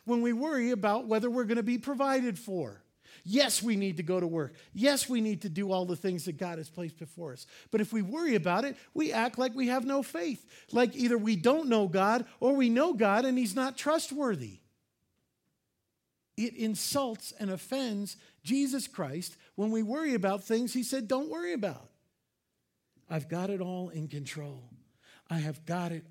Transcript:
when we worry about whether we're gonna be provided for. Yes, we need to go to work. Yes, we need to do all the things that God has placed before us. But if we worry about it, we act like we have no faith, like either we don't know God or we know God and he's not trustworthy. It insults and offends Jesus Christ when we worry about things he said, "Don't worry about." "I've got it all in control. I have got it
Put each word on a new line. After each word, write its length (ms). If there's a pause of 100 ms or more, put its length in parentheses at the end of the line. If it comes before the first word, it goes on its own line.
when 180
we 120
worry 380
about 360
whether 220
we're 160
gonna 180
be 140
provided 600
for. 460 (400)
Yes, 400
we 140
need 200
to 60
go 160
to 80
work. 260 (200)
Yes, 340
we 140
need 220
to 60
do 220
all 140
the 100
things 300
that 120
God 200
has 120
placed 300
before 320
us. 160 (240)
But 80
if 140
we 80
worry 340
about 300
it, 100 (180)
we 200
act 240
like 180
we 120
have 180
no 180
faith, 420 (280)
like 200
either 240
we 200
don't 320
know 180
God 380 (160)
or 120
we 140
know 260
God 300
and 140
he's 180
not 220
trustworthy. 840 (1800)
It 200
insults 800
and 180
offends 640 (260)
Jesus 440
Christ 500 (160)
when 160
we 140
worry 320
about 280
things 300
he 80
said, 260
"Don't 220
worry 240
about." 380 (1160)
"I've 220
got 220
it 100
all 280
in 180
control. 680 (560)
I 80
have 300
got 240
it 200